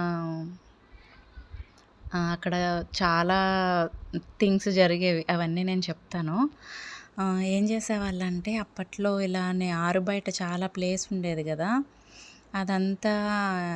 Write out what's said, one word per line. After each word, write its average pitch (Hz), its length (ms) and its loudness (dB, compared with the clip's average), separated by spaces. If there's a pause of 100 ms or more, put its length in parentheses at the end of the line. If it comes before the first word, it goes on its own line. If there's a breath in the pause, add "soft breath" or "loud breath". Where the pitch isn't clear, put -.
(2250 loud breath)
ఆ, - 20 0
అక్కడ 170 360 -2 (500)
చాలా 170 320 4 (840)
థింగ్స్ 196 520 2
జరిగేవి, 175 600 4
అవన్నీ 170 340 0
నేను 185 160 0
చెప్తాను. 175 720 -2 (680 loud breath)
ఆ, 190 220 0
ఏం 196 280 2
చేసేవాళ్ళంటే 202 840 -2
అప్పట్లో 202 680 -2
ఇలానే 185 480 0
ఆరు 175 300 2
బయట 196 300 -2
చాలా 180 380 -2
ప్లేస్ 185 440 -2
ఉండేది 175 320 -2
కదా, 170 400 0 (720 loud breath)
అదంతా 190 540 0 (680)